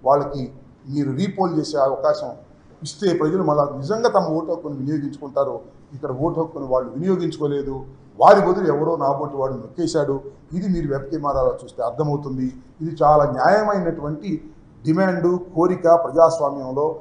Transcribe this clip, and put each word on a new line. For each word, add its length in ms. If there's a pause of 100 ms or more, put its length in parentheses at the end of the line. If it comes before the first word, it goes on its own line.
వాళ్ళకి 480 (360)
మీరు 220
రీపోల్ 480
చేసే 180
అవకాశం 540 (520)
ఇస్తే 300
ప్రజలు 300
మళ్ళా 320
నిజంగా 340
తమ 160
ఓటు 260
హక్కును 240
వినియోగించుకుంటారు. 840 (340)
ఇక్కడ 180
ఓటు 280
హక్కును 260
వాళ్ళు 240
వినియోగించుకోలేదు, 960 (340)
వారి 220
బదులు 260
ఎవరో 280
నా 140
ఓటు 280
వాడు 160
నొక్కేశాడు. 680 (320)
ఇది 140
మీరు 260
వెబ్ 160
కెమెరాలో 540
చూస్తే 200
అర్థమవుతుంది. 760 (200)
ఇది 220
చాలా 220
న్యాయమైనటువంటి 1300 (340)
డిమాండ్, 720
కోరిక 280
ప్రజాస్వామ్యంలో. 1160